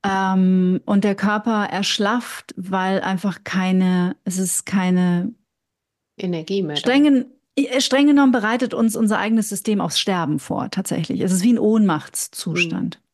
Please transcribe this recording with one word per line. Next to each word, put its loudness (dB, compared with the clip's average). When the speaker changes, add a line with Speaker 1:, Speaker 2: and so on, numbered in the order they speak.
Speaker 1:
ähm, 2
und 2
der 2
Körper 0
erschlafft, -4
weil -2
einfach -4
keine, 0
es -6
ist -4
keine 0
Speaker 2:
Energie -4
mehr -4
da. -4
Speaker 1:
strengen, 4
äh, -2
streng 2
genommen 6
bereitet 0
uns 0
unser 0
eigenes 0
System -2
aufs -2
Sterben -2
vor, -6
tatsächlich. -4
Es 0
ist 0
wie 4
ein 0
Ohnmachtszustand. -2
Speaker 2:
Mhm. -20